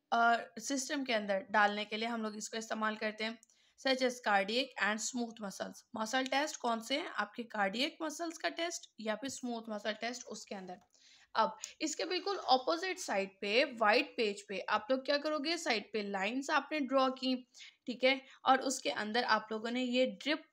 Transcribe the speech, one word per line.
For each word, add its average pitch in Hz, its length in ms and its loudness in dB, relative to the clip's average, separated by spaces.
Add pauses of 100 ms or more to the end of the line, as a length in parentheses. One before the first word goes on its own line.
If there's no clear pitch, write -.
(120)
अ, 233 240 6 (240)
सिस्टम 277 440 -2
के 254 80 -2
अंदर 202 380 0
डालने 208 340 4
के 214 120 -8
लिए 226 120 -2
हम 226 140 -4
लोग 214 140 -4
इसको 220 200 -8
इस्तेमाल 220 400 -2
करते 214 280 -4
हैं। 233 140 -6 (420)
Such 262 260 2
as 247 100 0 (100)
cardiac 214 420 2 (140)
and 214 200 2
smooth 233 400 -6
muscles, 190 380 -8 (160)
मसल 240 300 0
टेस्ट 277 300 0
कौन 226 240 -2
से 269 160 -2
हैं? 339 120 -4 (100)
आपके 214 260 -4
कार्डियक 220 580 -2
मसल्स 330 360 -6
का 339 120 -2
टेस्ट - 380 -6 (120)
या 214 140 -2
फिर 262 160 -6
स्मूथ 226 380 -6
मसल 214 320 -4
टेस्ट 247 260 -6
उसके 214 280 -10
अंदर। 185 240 -12 (560)
अब 226 220 2 (240)
इसके 311 240 -2
बिल्कुल 359 320 -2 (140)
अपोजिट 339 480 2
साइड 196 320 -2 (100)
पे 220 240 4 (100)
व्हाइट 226 420 4
पेज - 320 0
पे 185 120 -6 (100)
आप 214 200 2
लोग 262 160 0
क्या 285 120 2
करोगे? 311 400 -2
साइड 233 340 -2
पे 214 100 -2
लाइंस 202 480 -2
आपने 302 320 2
ड्रॉ 262 300 4
की, 254 220 0 (520)
ठीक 247 180 -4
है, 262 160 4 (240)
और 262 180 8
उसके 269 280 -2
अंदर 214 340 0 (120)
आप 214 160 -2
लोगों 220 180 -4
ने 254 120 0
ये 254 240 4 (100)
ड्रिप 311 360 -2